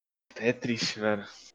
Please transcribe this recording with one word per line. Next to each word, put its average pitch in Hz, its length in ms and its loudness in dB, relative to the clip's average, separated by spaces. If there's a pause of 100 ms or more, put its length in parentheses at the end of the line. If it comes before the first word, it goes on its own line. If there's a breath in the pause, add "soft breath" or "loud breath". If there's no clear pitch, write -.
(380)
É 117 140 4
triste, 120 480 0
velho. 107 240 2 (320 loud breath)